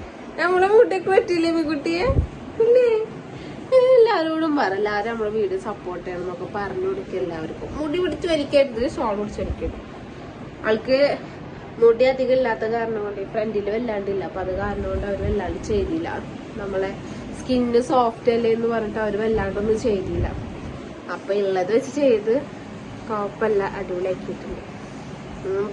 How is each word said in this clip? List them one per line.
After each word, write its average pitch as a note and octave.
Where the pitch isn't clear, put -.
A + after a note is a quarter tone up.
നമ്മളെ F4+
മുടിയൊക്കെ F#4+
വെട്ടിയില്ലേ E4
കുട്ടിയെ? E4
ഇല്ലേ? A#4+
എല്ലാരോടും F4
പറ, G3+
എല്ലാരും G#3
നമ്മളെ A3
വീഡിയോ G3+
സപ്പോർട്ട് F3+
ചെയ്യണം F3+
എന്നൊക്കെ F3+
പറഞ്ഞു F#3+
കൊടുക്കുക F#3+
എല്ലാവർക്കും. E3
മുടി D4+
പിടിച്ച് F4
വലിക്കരുത്, C#4
ഷാൾ A3+
പിടിച്ച് G#3
വലിക്കരുത്. F3+
ആൾക്ക് B3+
മുടി A#3
അധികം C4
ഇല്ലാത്ത A3+
കാരണം A3+
കൊണ്ട് G3+
ഫ്രണ്ടിൽ G#3
വല്ലാണ്ടില്ല, G3+
അപ്പൊ D#3+
അത് F#3
കാരണം G3+
കൊണ്ട് F#3+
അവര് G3
വല്ലാണ്ട് F#3+
ചെയ്തില്ല. F3
നമ്മളെ G3
സ്കിന്ന് A#3+
സോഫ്റ്റ് A#3+
അല്ലേ A#3
എന്ന് A3+
പറഞ്ഞിട്ട് A3
അവര് G#3
വല്ലാണ്ടൊന്നും G#3+
ചെയ്തില്ല. F3+
അപ്പൊ F3+
ഉള്ളത് G3
വെച്ച് -
ചെയ്ത് A3+
കുഴപ്പമില്ല, G#3
അടിപൊളിയാക്കിയിട്ടുണ്ട്. F#3
ഉം, -